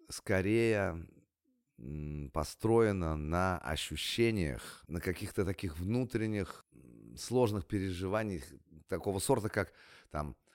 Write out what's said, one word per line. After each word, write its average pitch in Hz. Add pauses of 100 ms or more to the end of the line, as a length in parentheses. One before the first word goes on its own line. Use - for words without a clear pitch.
скорее, 98 (720)
м, 73
построено 95
на 87
ощущениях, 78
на 82
каких-то 95
таких 90
внутренних, 107
м, 58
сложных 110
переживаниях 95 (460)
такого 95
сорта, 107
как 98 (380)
там, 73 (200)